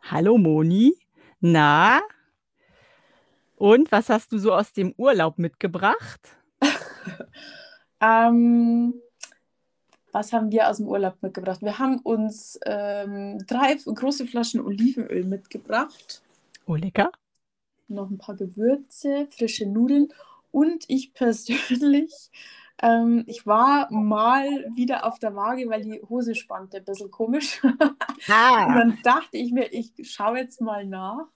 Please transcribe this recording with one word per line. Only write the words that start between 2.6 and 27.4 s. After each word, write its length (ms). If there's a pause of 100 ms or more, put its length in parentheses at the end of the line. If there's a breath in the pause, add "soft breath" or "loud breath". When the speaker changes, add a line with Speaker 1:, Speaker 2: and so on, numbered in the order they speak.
Speaker 1:
Und 360
was 160
hast 240
du 60
so 140
aus 200
dem 240
Urlaub 420
mitgebracht? 1000 (240)
<laughs> 80 (1400 loud breath)
Speaker 2:
Ähm, 920 (1160)
was 220
haben 180
wir 180
aus 100
dem 100
Urlaub 340
mitgebracht? 400
Wir 160
haben 220
uns, 640
ähm, 800
drei 280
f-, 100
große 420
Flaschen 340
Olivenöl 600
mitgebracht. 960 (460)
Speaker 1:
Oh, 80
lecker. 380 (720)
Speaker 2:
Noch 240
ein 80
paar 160
Gewürze, 960
frische 380
Nudeln. 400 (420 soft breath)
Und 380
ich 260
persönlich, 1160 (500 loud breath)
ähm, 460
ich 180
war 460
mal 560 (260)
wieder 320
auf 140
der 160
Waage, 320
weil 140
die 260
Hose 260
spannte 440
ein 60
bisschen 280
komisch. 540